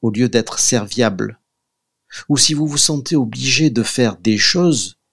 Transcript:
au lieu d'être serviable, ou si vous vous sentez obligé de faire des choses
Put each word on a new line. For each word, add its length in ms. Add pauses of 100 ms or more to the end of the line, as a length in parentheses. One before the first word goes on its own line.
au 80
lieu 180
d'être 300
serviable, 800 (880)
ou 80
si 180
vous 120
vous 100
sentez 380
obligé 560
de 140
faire 320
des 200
choses 600 (160)